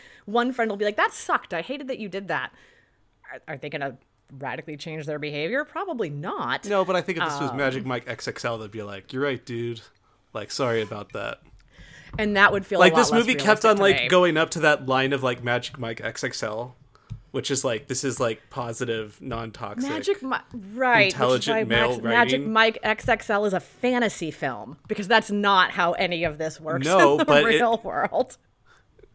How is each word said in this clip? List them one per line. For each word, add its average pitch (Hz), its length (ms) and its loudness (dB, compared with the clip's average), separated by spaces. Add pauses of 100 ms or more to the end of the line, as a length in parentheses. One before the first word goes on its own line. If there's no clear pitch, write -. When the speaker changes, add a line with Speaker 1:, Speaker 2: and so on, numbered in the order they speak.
(260)
Speaker 1:
one 240 260 0
friend 233 200 0
will 202 60 -6
be 208 80 -2
like, 208 120 0
"That 427 160 0
sucked. - 400 -4
I 165 80 -2
hated 269 280 -10
that 254 100 -8
you 208 100 -10
did 190 200 -8
that." 139 220 -4 (800)
Are, 143 220 -12
are 139 40 -8
they 147 120 -12
gonna 139 280 -8 (400)
radically 143 400 -10
change 156 300 -10
their 151 120 -6
behavior? 151 460 -4
Probably 302 460 -6
not. 147 540 -4
Speaker 2:
No, 202 200 2
but 185 100 0
I 175 60 2
think 170 160 -6
if 175 60 -2
this 147 160 -2
was 143 120 -2
Speaker 1:
Um, 120 60 -6
Speaker 2:
Magic 135 280 0
Mike 123 220 -4
X 117 200 -8
X - 180 -8
L, 117 140 -2
they'd 107 100 -10
be 107 140 -10
like, 101 280 -12
"You're 131 120 -4
right, 131 200 -2
dude. 117 380 -6 (520)
Like, - 180 -10
sorry 117 320 0
about 104 300 -10
that." 110 260 -8 (800)
Speaker 1:
And 208 180 0
that 202 140 8
would 196 140 -2
feel 190 140 0
Speaker 2:
Like, 180 140 10
Speaker 1:
a - 20 0
lot 247 60 8
Speaker 2:
this 220 100 2
Speaker 1:
less 226 100 4
Speaker 2:
movie 240 120 2
kept 214 300 4
Speaker 1:
realistic 226 80 8
Speaker 2:
on, 208 60 6
Speaker 1:
to 202 40 2
Speaker 2:
like, 196 220 6
Speaker 1:
me. 123 40 0
Speaker 2:
going 175 300 6
up 160 140 0
to 165 80 -6
that 147 260 2
line 131 280 2
of, 127 100 -2
like, 123 200 -2
Magic 123 360 -2
Mike 117 240 -8
X 113 200 -6
X 127 200 -6
L, 113 320 -8 (560)
which 131 180 -4
is, 135 160 0
like, 113 220 -2
this - 160 -4
is, 127 160 -4
like, 113 200 0 (120)
positive, 113 680 -6
non-toxic, 117 680 -8
Speaker 1:
Magic 392 320 -4
Mi-, 262 160 -4 (380)
right, 240 300 4
which - 20 2
is 190 80 -2
Speaker 2:
intelligent 127 420 2
Speaker 1:
why 220 60 0
Speaker 2:
male 117 320 4
Speaker 1:
Mag-, 110 80 -6
Magic 117 360 4
Speaker 2:
writing. 214 140 -4
Speaker 1:
Mike 220 300 4
X 214 260 -2
X 220 220 0
L 208 140 2
is 196 80 0
a 180 60 0
fantasy 240 680 -2
film, 123 480 -8 (100)
because 208 200 -6
that's 220 240 4
not 202 400 2
how 175 220 0
any 175 300 -2
of 151 140 -4
this 160 240 -8
works 156 240 -4
Speaker 2:
No, 165 280 6
Speaker 1:
<laughs> - 0 -
in 151 40 4
the - 80 2
Speaker 2:
but 147 160 6
it 156 60 2
Speaker 1:
real 226 360 2
world. - 540 -2 (760)